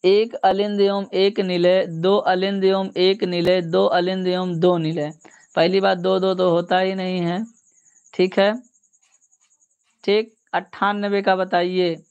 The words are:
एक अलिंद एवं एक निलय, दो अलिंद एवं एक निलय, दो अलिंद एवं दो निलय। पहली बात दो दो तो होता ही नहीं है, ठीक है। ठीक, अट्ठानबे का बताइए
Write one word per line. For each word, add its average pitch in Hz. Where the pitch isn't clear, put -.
एक 208
अलिंद 202
एवं 196
एक 196
निलय, 180
दो 170
अलिंद 190
एवं 190
एक 185
निलय, 180
दो 180
अलिंद 185
एवं 180
दो 180
निलय। 156
पहली 180
बात 190
दो 185
दो 190
तो 185
होता 175
ही 190
नहीं 185
है, 175
ठीक 185
है। 202
ठीक, 220
अट्ठानबे 202
का 196
बताइए 185